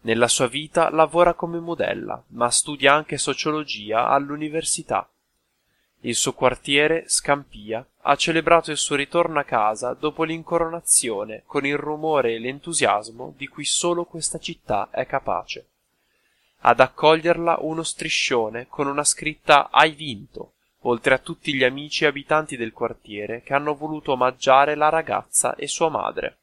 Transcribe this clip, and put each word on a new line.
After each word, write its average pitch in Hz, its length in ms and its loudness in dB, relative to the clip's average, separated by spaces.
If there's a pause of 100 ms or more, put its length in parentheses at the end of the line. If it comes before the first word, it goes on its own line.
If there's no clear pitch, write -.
Nella 113 280 2
sua 127 200 2
vita 151 420 0
lavora 160 440 4
come 170 260 -6
modella, 127 680 -6
ma 120 220 -2
studia 139 440 2
anche 151 220 -2
sociologia 127 920 -2
all'università. 147 1000 -2 (920)
Il 120 160 -4
suo - 180 -2
quartiere, 147 720 2
Scampia, 113 800 -4 (160)
ha 143 140 2
celebrato 165 540 2
il 147 60 -4
suo - 200 -2
ritorno 165 420 0
a 143 60 -2
casa 113 500 -2
dopo 151 300 -4
l'incoronazione 160 1200 -2
con 139 180 -2
il 143 140 0
rumore 147 560 0
e 113 40 -6
l'entusiasmo 120 1000 -2
di 131 80 -12
cui - 180 -14
solo 170 400 0
questa 160 340 -8
città 107 520 -6
è 131 160 -4
capace. - 600 -6 (920)
Ad 120 220 4
accoglierla 165 800 4
uno 160 220 -6
striscione 123 840 -2
con 143 180 -4
una 143 180 -2
scritta - 680 2
"Hai 151 220 6
vinto", 143 600 -12 (280)
oltre 120 340 2
a 127 40 0
tutti - 360 -8
gli 131 100 2
amici 143 400 -2
e 151 40 4
abitanti 147 500 -2
del 113 140 -6
quartiere 110 680 -8
che - 140 -6
hanno 147 200 -2
voluto 151 380 -6
omaggiare 131 640 4
la 151 160 2
ragazza 127 640 -2
e - 120 -10
sua 165 220 0
madre. - 540 -4